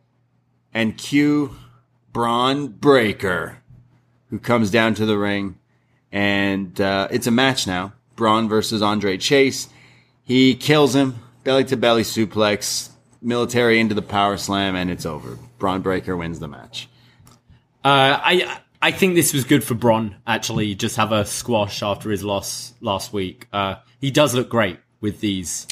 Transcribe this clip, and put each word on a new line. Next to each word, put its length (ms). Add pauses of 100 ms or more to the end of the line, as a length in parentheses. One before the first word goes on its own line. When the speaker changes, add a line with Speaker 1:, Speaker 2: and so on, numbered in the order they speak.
(720)
Speaker 1:
and 260
cue 560 (580)
Braun 560
Breaker, 880 (720)
who 80
comes 320
down 240
to 120
the 120
ring." 380 (560)
And, 680
uh, 300
it's 160
a 60
match 340
now. 260 (220)
Braun 340
versus 340
Andre 360
Chase. 500 (540)
He 320
kills 400
him, 220 (260)
belly 220
to 120
belly 280
suplex, 840 (300)
military 600
into 160
the 60
power 340
slam, 400
and 140
it's 140
over. 320 (220)
Braun 240
Breaker 340
wins 220
the 80
match. 420 (960)
Speaker 2:
Uh, 380
I, 360 (220)
I 120
think 240
this 180
was 100
good 200
for 100
Braun, 400 (120)
actually, 500
just 200
have 160
a 140
squash 560
after 280
his 140
loss 560
last 320
week. 400
Uh, 240 (240)
he 120
does 220
look 140
great 300 (220)
with 200
these 520